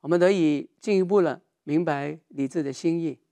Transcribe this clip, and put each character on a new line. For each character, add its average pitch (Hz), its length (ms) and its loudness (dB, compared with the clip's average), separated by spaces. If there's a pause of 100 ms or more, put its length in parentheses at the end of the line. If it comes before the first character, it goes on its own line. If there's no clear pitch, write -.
我 143 80 -14
们 175 100 2
得 180 140 4
以 156 360 0 (120)
进 202 180 0
一 185 40 2
步 190 180 2
了 151 220 -2 (200)
明 156 220 0
白 151 340 -4 (100)
你 139 200 -6
自 165 120 -6
己 - 40 -4
的 139 80 -6
心 165 260 -2
意。 160 220 -6 (120)